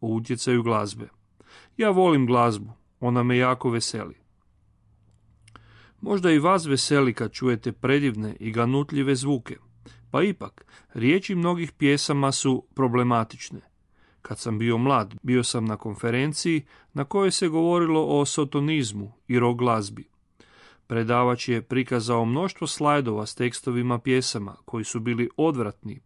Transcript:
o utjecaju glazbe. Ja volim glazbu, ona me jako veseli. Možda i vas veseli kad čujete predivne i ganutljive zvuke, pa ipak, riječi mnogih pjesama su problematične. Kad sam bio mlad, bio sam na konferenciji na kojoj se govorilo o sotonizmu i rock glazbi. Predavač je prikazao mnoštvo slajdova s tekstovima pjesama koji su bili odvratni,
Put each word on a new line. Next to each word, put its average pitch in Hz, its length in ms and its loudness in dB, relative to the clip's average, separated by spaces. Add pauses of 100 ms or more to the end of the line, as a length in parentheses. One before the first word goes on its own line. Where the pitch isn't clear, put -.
o 117 60 -4
utjecaju 117 560 0
glazbe. 110 460 -4 (680)
Ja 220 120 2
volim 175 360 4
glazbu, 117 480 2 (260)
ona 120 240 0
me 123 140 2
jako 127 320 2
veseli. 110 460 -4 (1900)
Možda 190 300 2
i 151 80 6
vas 165 260 2
veseli 139 480 2
kad 113 180 -4
čujete 123 400 -2
predivne 123 680 0
i 110 120 -6
ganutljive 135 640 0
zvuke, 135 420 -4 (540)
pa 143 120 2
ipak, 190 420 -6 (280)
riječi 160 420 0
mnogih 170 360 -2
pjesama 143 600 2
su 131 440 -2
problematične. 120 880 0 (600)
Kad - 180 -12
sam 107 200 -4
bio 117 180 2
mlad, 117 440 2
bio 123 220 2
sam 120 220 -2
na 107 120 -2
konferenciji 139 880 -2 (280)
na 139 120 -4
kojoj 196 260 0
se 180 160 -2
govorilo 160 600 2
o 143 180 2
sotonizmu 139 880 -2 (140)
i 123 120 2
rock 120 200 2
glazbi. 110 480 -2 (800)
Predavač 120 640 0
je 117 120 0
prikazao 120 640 0
mnoštvo 160 420 -4
slajdova 135 580 0
s - 100 -14
tekstovima 123 640 -2
pjesama 120 560 -2 (100)
koji 113 180 -6
su 117 160 -8
bili 117 380 -2
odvratni, 120 680 -2